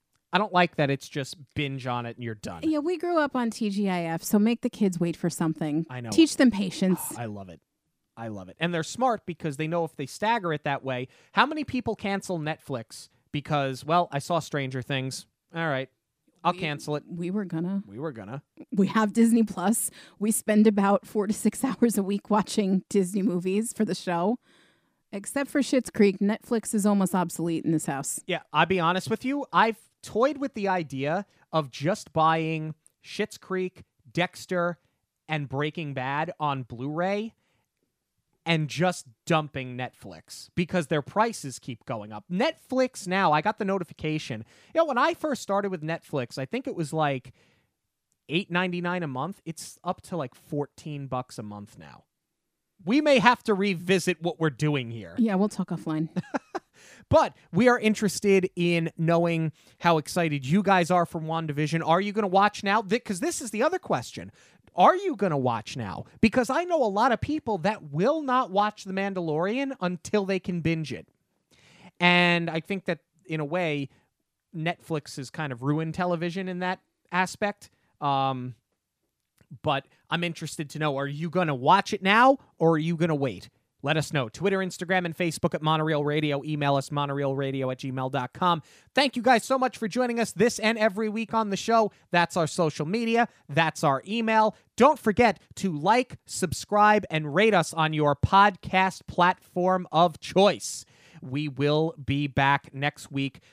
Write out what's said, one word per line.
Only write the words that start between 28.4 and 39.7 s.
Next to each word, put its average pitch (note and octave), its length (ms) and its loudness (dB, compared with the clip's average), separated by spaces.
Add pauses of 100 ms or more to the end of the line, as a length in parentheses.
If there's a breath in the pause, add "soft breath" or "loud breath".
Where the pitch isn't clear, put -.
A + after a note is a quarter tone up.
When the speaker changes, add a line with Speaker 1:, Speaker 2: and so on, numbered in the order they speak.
Speaker 1:
I'll D3+ 140 4
be F3+ 160 0
honest F3 300 0
with A3+ 160 -4
you. C#4 260 -4
I've G#3 240 4 (260)
toyed C4+ 360 0
with C4+ 160 -6
the G3+ 120 -4
idea E3 580 -2 (280 soft breath)
of D3+ 180 0
just E3 420 -4
buying D#3+ 640 0 (300)
Schitt's - 340 -6
Creek, F#3 440 -6 (280)
Dexter, F3 680 -2 (500)
and D3 200 -4
Breaking D3 460 -6
Bad C#3 460 -4
on C#3 240 -2
Blu-ray F3 720 -4 (1080)
and D#3+ 240 0
just E3 380 -2 (200)
dumping C#3 500 -2